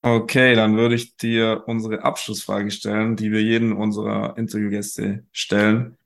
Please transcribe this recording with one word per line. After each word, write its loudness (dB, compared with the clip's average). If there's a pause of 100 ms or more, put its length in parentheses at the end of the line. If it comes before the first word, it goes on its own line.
Okay, 4
dann 4
würde 4
ich -8
dir 0
unsere -6
Abschlussfrage -4
stellen, -2
die -4
wir 2
jedem 2
unserer -4
Interviewgäste -6
stellen. 0